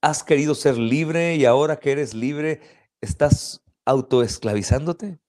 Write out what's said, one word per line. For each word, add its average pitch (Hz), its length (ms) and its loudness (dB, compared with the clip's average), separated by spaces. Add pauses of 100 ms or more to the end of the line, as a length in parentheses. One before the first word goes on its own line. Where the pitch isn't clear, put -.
has 147 240 -2
querido 151 300 2
ser 131 240 0
libre 160 580 0
y 143 80 2
ahora 143 340 4
que 139 140 -2
eres 139 220 -4
libre, 147 480 -4 (400)
estás - 600 0 (220)
autoesclavizándote. 131 1300 0 (100)